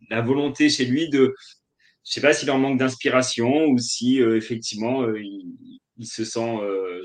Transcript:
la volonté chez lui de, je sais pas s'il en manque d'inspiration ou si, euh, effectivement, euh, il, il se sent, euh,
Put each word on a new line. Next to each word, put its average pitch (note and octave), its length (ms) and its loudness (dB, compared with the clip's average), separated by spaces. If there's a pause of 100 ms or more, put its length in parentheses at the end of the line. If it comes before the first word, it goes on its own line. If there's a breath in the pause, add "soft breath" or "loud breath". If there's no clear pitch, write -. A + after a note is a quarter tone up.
la A2+ 120 -4
volonté C#3+ 480 0
chez C3+ 160 0
lui D3+ 240 0
de, C3+ 240 4 (720 loud breath)
je - 80 -8
sais - 80 -8
pas D3 120 6
s'il C#3+ 180 -2
en C3+ 80 2
manque C3+ 200 2
d'inspiration B2+ 880 2
ou C3 120 4
si, B2 420 0
euh, A2+ 160 4
effectivement, A#2 680 -4
euh, A2 200 -2
il, G2+ 560 -16 (180)
il A2+ 100 -14
se - 180 -6
sent, A#2 360 -4
euh, F#2+ 440 -4